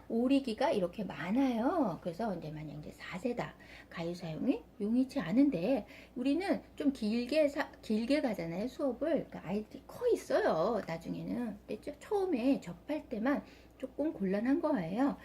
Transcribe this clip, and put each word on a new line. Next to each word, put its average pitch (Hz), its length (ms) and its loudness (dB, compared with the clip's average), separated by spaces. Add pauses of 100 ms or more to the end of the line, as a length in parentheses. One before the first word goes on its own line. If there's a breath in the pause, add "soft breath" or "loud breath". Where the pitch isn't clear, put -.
오리기가 247 640 2
이렇게 180 320 0
많아요. 233 1000 2
그래서 190 340 -2
이제 156 140 -8
만약 151 280 -10
이제 - 160 -12
사 - 240 -10
세다, 185 360 -4 (340 loud breath)
과일 170 260 -6
사용이 185 480 -2 (180)
용이치 240 400 2
않은데 208 640 4 (280 loud breath)
우리는 285 480 0 (140)
좀 285 160 2
길게 247 560 2
사-, 285 220 -2 (100)
길게 233 400 2
가잖아요, 196 480 -2
수업을. 277 600 0
그러니까 - 160 -12
아이들이 214 420 -4
커 - 220 -6
있어요, 233 800 2
나중에는. 190 800 -6
됐죠? - 340 -8
처음에 285 600 2
접할 294 480 -6
때만 226 340 0 (360 loud breath)
조금 285 340 -4
곤란한 220 480 2
거예요. 240 640 2